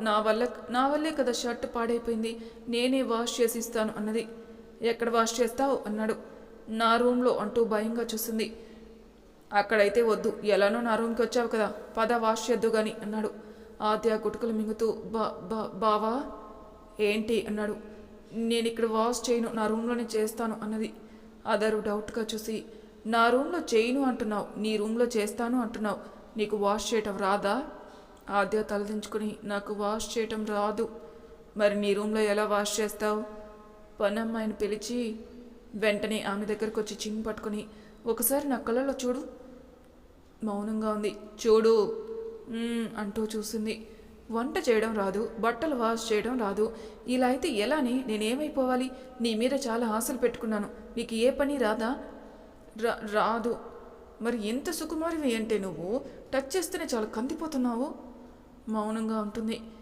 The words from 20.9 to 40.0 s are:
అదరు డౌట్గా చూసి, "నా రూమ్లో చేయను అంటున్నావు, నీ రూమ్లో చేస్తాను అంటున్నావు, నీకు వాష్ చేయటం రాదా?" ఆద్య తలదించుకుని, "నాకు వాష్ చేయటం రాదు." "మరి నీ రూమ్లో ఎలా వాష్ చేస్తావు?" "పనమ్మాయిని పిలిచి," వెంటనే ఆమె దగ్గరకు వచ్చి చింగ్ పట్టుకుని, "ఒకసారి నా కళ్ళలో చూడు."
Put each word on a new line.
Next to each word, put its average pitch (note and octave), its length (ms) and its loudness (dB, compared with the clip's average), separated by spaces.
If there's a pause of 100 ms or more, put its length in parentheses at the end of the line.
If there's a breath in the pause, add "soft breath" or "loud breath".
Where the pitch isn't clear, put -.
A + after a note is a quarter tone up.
అదరు G#3+ 320 2
డౌట్గా G#3+ 540 -2
చూసి, A3 300 -6 (420 loud breath)
"నా A3+ 240 6
రూమ్లో D4+ 300 2
చేయను A#3+ 440 4
అంటున్నావు, G#3+ 560 0
నీ G#3+ 180 0
రూమ్లో A3 280 2
చేస్తాను A#3 560 0
అంటున్నావు, G#3+ 360 -2 (400 loud breath)
నీకు G#3+ 200 0
వాష్ G3+ 360 2
చేయటం G#3+ 240 0
రాదా?" G3+ 460 2 (640 loud breath)
ఆద్య G3+ 340 2
తలదించుకుని, G#3+ 800 -4
"నాకు G3+ 300 -4
వాష్ G#3+ 440 -2
చేయటం G#3+ 280 -2
రాదు." G#3+ 440 0 (680 loud breath)
"మరి G#3 180 4
నీ G3+ 180 2
రూమ్లో G#3+ 280 2
ఎలా G#3 240 4
వాష్ G#3 340 2
చేస్తావు?" G#3+ 440 0 (760)
"పనమ్మాయిని A3 520 0
పిలిచి," G#3+ 680 -2 (560)
వెంటనే G#3 460 0
ఆమె G#3 240 -2
దగ్గరకు G#3+ 360 -2
వచ్చి G#3+ 160 -8 (100)
చింగ్ A3 180 -6
పట్టుకుని, G#3+ 400 -6 (400 loud breath)
"ఒకసారి C4 420 2
నా B3+ 100 0
కళ్ళలో B3 360 0 (120)
చూడు." B3 380 -4 (1000)